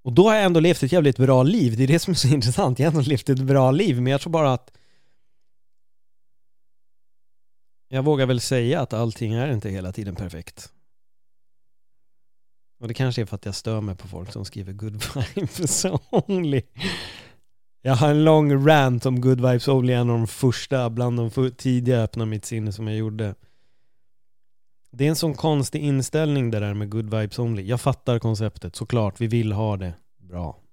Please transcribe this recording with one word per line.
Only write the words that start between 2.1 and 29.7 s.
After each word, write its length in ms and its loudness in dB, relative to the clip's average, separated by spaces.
är 40 2
så 120 0
<laughs> 60 4
intressant. 460 0
Jag 120 4
har 60 0
ändå 120 0
levt 200 -2
ett 100 2
bra 320 4
liv, 300 2
men 100 2
jag 100 0
tror 100 -8
bara 220 2
att 240 -8
jag 160 -4
vågar 220 2
väl 160 0
säga 400 0
att 120 -6
allting 400 -4
är 180 -2
inte 180 -4
hela 220 -6
tiden 240 -10
perfekt. 580 -14
Och 80 -12
det 60 -8
kanske 280 -2
är 40 -2
för 100 -10
att 100 -14
jag 100 -8
stör 260 -6
mig 140 -6
på 120 -20
folk 240 -14
som 140 -10
skriver 280 -14
"good 300 -10
<laughs> 320 -8
vibes 500 -4
only". 500 0
Jag 80 4
har 140 4
en 140 4
lång 440 6
rant 380 4
om 160 2
good 200 4
vibes 260 2
only, 260 2
en 160 2
av 80 2
de 100 0
första, 600 -2
bland 280 -2
de 120 -2
fu-, 200 -2
tidiga 520 0
öppna 240 -4
mitt 200 -6
sinne 260 -6
som 160 -8
jag 100 -4
gjorde. 380 -6
Det 140 -2
är 40 4
en 60 0
sån 180 -2
konstig 480 -2
inställning 680 0
det 80 -2
där 140 -4
med 160 -6
good 260 -4
vibes 240 -4
only. 240 -4
Jag 180 -4
fattar 380 0
konceptet, 560 -4
såklart. 460 -4
Vi 60 -2
vill 240 0
ha 260 -2